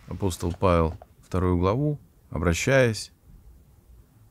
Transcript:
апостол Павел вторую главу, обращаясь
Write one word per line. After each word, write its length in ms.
апостол 480
Павел 420
вторую 320
главу, 420
обращаясь 840